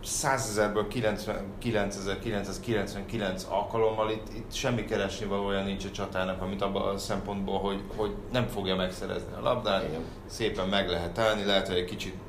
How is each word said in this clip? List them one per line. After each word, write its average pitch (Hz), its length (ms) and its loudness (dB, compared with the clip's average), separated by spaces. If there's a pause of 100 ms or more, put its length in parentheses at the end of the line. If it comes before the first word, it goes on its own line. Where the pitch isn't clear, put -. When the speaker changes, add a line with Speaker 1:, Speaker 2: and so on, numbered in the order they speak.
Speaker 1:
százezerből 107 840 2
kilencvenkilencezer 98 1300 0
kilencszázkilencvenkilenc 98 1300 -2
alkalommal 110 600 2
itt, 110 260 -2
itt - 180 -8
semmi 120 320 0
keresni 101 400 0
valója 98 380 2
nincs 98 220 -2
a 95 60 -6
csatának, 92 500 -2
amit 98 200 -2
abban 98 340 0
a - 20 -4
szempontból, 98 640 -2
hogy, 98 220 0 (140)
hogy 104 160 0 (200)
nem 117 160 2
fogja 95 280 0
megszerezni 92 640 -2
a - 20 -6
labdát. 104 460 2
Speaker 2:
Igen. 80 140 -2 (240)
Speaker 1:
Szépen 95 420 0
meg 98 220 2
lehet 87 280 0
állni, 107 280 4
lehet, 98 220 4
hogy 90 100 2
egy 90 80 2
kicsit 95 300 -6 (140)